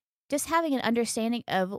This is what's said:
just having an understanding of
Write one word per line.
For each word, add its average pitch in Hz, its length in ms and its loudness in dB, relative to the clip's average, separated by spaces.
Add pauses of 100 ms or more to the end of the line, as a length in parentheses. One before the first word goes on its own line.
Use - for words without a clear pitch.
(320)
just 285 160 -2
having 330 260 2
an 247 60 2
understanding 233 680 0
of 190 320 0